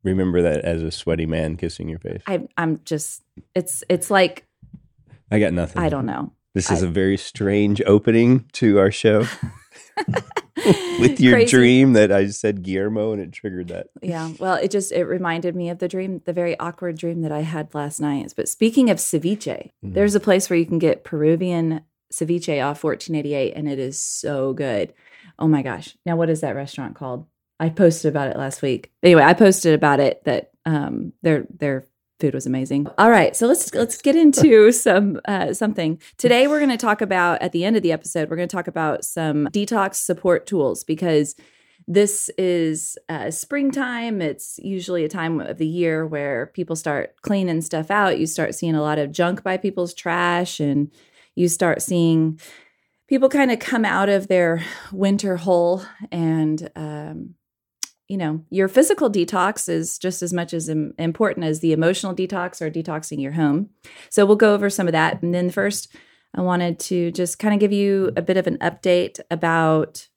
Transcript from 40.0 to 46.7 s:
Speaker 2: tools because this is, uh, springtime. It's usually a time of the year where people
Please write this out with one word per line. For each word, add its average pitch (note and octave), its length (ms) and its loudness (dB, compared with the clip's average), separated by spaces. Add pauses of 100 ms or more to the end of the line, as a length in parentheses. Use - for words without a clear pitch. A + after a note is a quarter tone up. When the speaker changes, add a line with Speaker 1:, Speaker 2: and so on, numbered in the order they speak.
Speaker 2:
tools C#3 380 -2
because D#3 500 -2 (520)
this G3+ 500 0
is, E3+ 640 -2 (100)
uh, D#3 220 -6
springtime. B3 880 -4
It's - 420 -8
usually F3+ 420 -4
a D#3 40 -4
time E3 320 -4
of - 180 -8
the D#3+ 80 -2
year D#3+ 400 -2
where C#3+ 480 -6
people E3 220 -6